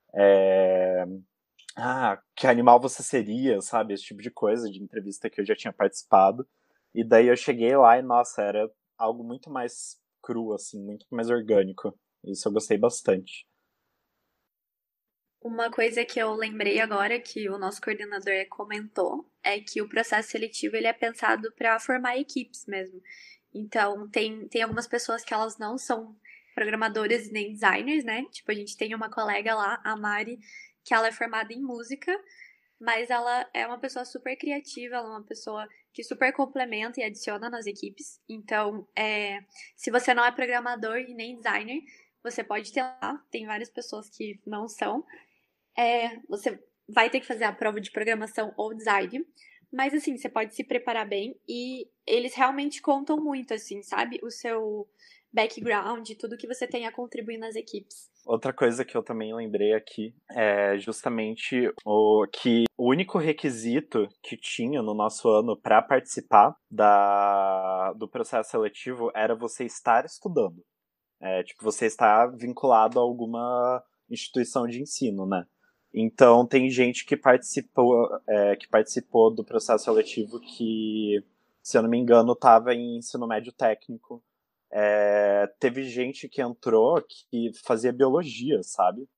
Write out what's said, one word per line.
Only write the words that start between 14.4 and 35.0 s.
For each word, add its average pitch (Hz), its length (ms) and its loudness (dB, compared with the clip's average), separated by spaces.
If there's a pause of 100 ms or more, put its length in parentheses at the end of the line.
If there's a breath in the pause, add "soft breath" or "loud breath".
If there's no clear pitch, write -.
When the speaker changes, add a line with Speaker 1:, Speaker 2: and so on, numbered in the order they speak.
Speaker 2:
Uma 233 280 -4
coisa 233 340 -2
que 233 160 -6
eu 220 140 -2
lembrei 214 480 -2
agora, 214 380 0
que 214 280 -10
o 196 120 -6
nosso 196 200 -6
coordenador 202 540 -6 (160)
comentou, 208 800 -6 (140)
é 202 160 0
que 214 220 -8
o 208 60 -6
processo 220 440 -2
seletivo, 220 440 -6
ele 220 120 -2
é 226 40 2
pensado 226 640 -2
pra 226 240 0
formar 247 380 -4
equipes - 480 -8
mesmo. 190 340 -10 (540 loud breath)
Então, 208 560 -4
tem, 220 400 -6
tem 226 140 -2
algumas 226 240 -6
pessoas 233 360 -4
que - 100 -8
elas 220 240 -4
não 220 200 -8
são 226 400 -6 (380 soft breath)
programadoras 214 760 -2
nem 214 220 -6
designers, 220 500 0
né? 233 280 -6
Tipo, - 200 -10
a 220 40 0
gente 208 200 -12
tem 220 200 -6
uma 220 140 -8
colega 214 460 -2
lá, 208 300 -2
a 214 100 -4
Mari, 208 440 -6 (440 loud breath)
que - 100 0
ela 226 140 4
é 226 40 0
formada 220 420 -6
em 254 80 -10
música, 247 500 -8 (680 soft breath)
mas 233 300 -2
ela 240 440 0
é 233 120 -2
uma 240 140 -10
pessoa 262 240 -8
super 254 320 -10
criativa, 285 600 -8
ela 233 120 -6